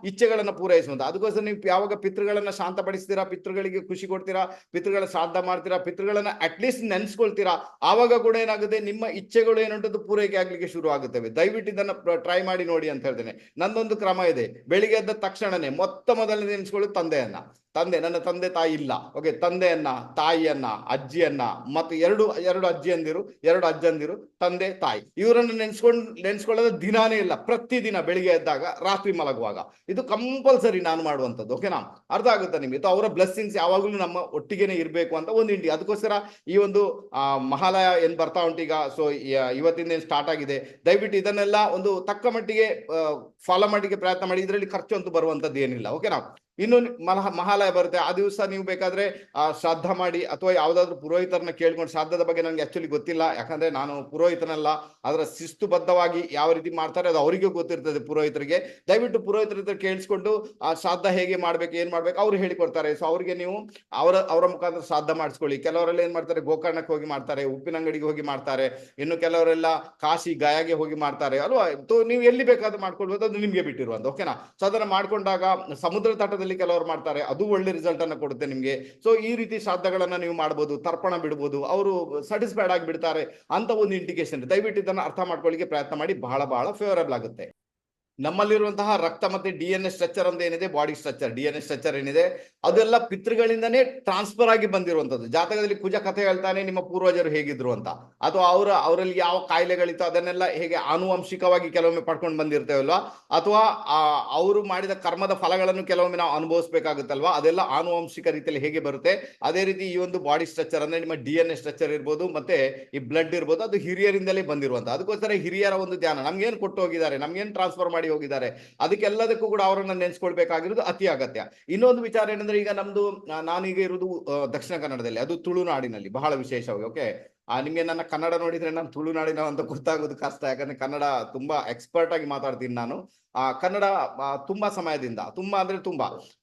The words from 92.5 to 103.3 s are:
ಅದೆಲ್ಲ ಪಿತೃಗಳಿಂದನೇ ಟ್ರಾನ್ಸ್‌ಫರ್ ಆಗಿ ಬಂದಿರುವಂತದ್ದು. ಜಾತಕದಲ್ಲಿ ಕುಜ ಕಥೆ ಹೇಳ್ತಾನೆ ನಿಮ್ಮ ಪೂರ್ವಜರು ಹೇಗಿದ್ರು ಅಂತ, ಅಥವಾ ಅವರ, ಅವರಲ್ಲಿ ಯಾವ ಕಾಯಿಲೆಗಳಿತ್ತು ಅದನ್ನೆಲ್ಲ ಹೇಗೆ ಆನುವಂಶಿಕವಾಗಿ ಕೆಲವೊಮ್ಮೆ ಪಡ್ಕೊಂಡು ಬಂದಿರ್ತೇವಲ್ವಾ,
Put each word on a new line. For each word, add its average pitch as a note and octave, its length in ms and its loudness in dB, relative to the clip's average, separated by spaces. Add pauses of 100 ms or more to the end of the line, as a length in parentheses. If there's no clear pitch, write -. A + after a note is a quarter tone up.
ಅದೆಲ್ಲ A3 340 6
ಪಿತೃಗಳಿಂದನೇ A3+ 840 2
ಟ್ರಾನ್ಸ್‌ಫರ್ G#3 640 2
ಆಗಿ A3 180 6
ಬಂದಿರುವಂತದ್ದು. D#3+ 600 0
ಜಾತಕದಲ್ಲಿ G3 480 0
ಕುಜ G3 200 -2
ಕಥೆ G3 280 -2
ಹೇಳ್ತಾನೆ F#3+ 400 0
ನಿಮ್ಮ F#3 180 -2
ಪೂರ್ವಜರು F3+ 480 2
ಹೇಗಿದ್ರು C#3+ 440 -2
ಅಂತ, G#2 160 -6 (320)
ಅಥವಾ F3+ 260 4
ಅವರ, G3 260 6
ಅವರಲ್ಲಿ F3+ 460 2
ಯಾವ F3+ 300 0
ಕಾಯಿಲೆಗಳಿತ್ತು F3 560 2
ಅದನ್ನೆಲ್ಲ F3 420 0
ಹೇಗೆ E3+ 280 -2
ಆನುವಂಶಿಕವಾಗಿ F3+ 960 2
ಕೆಲವೊಮ್ಮೆ E3 320 4
ಪಡ್ಕೊಂಡು D#3+ 360 -2
ಬಂದಿರ್ತೇವಲ್ವಾ, D3 580 2 (340)